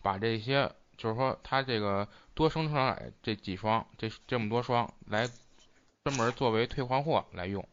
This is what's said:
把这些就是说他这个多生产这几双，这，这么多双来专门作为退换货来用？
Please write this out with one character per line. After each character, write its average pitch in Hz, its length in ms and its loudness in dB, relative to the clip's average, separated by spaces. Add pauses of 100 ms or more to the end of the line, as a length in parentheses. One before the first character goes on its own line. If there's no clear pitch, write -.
把 98 160 0
这 113 220 0
些 131 300 2 (280)
就 113 120 -2
是 110 60 -2
说 131 280 0
他 135 200 0
这 123 160 0
个 101 280 0 (260)
多 156 160 2
生 156 220 -2
产 127 420 -2 (100)
这 110 120 0
几 98 200 -6
双， 107 300 0 (120)
这， 113 120 -4 (180)
这 123 120 0
么 107 100 -2
多 117 120 2
双 120 320 0 (140)
来 107 200 0 (760)
专 139 120 -2
门 120 180 2
作 123 180 2
为 113 160 2
退 135 160 -4
换 131 200 0
货 143 280 2
来 90 140 -6
用？ 98 280 -4